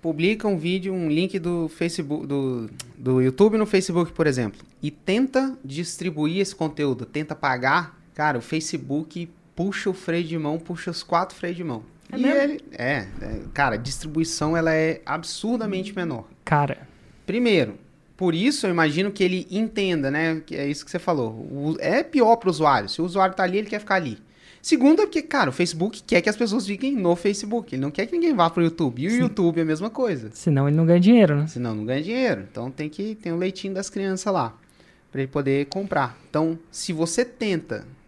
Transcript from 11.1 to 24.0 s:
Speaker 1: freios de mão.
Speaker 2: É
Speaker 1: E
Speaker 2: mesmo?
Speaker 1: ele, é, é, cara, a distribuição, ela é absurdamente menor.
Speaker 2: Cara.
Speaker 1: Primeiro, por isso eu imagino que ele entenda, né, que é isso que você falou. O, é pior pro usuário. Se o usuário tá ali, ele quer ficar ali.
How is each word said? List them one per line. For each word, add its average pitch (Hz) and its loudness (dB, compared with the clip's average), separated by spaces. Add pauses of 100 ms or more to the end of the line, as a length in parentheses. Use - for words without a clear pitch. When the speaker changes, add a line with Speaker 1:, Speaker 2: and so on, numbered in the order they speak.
Speaker 1:
freios 175 -6
de 175 -10
mão. 123 -6 (260)
Speaker 2:
É - -8
Speaker 1:
E - -2
Speaker 2:
mesmo? 277 4
Speaker 1:
ele, 285 0 (120)
é, 123 -2 (140)
é, 107 -8 (140)
cara, 139 2
a - -2
distribuição, 156 -4
ela 165 2
é 160 0
absurdamente 196 -4
menor. 160 -6 (200)
Speaker 2:
Cara. 147 0 (380)
Speaker 1:
Primeiro, 185 2 (420)
por 175 0
isso 220 0
eu 190 0
imagino 170 2
que 202 0
ele 185 0
entenda, 190 0
né, 160 0
que 160 -10
é 139 -4
isso 147 -4
que - -20
você 185 -4
falou. 139 0
O, 139 -6
é 208 0
pior 233 4
pro 226 0
usuário. 143 4
Se - -6
o - 0
usuário 185 2
tá 190 0
ali, 185 0
ele 214 -4
quer 208 -6
ficar 208 0
ali. 143 -2 (440)